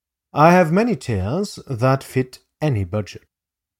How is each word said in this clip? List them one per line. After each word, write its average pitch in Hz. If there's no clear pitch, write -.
I 151
have 180
many 214
tiers 120
that 131
fit -
any 123
budget, 95